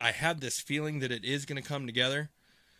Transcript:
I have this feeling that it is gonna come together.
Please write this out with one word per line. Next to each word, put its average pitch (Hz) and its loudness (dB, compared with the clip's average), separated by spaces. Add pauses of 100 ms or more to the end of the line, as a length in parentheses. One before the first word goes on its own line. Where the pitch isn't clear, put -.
I 117 6
have 160 2
this 127 -2
feeling 151 -2
that 127 0
it 110 -4
is 139 0
gonna 139 -6
come 143 -4
together. 131 2 (500)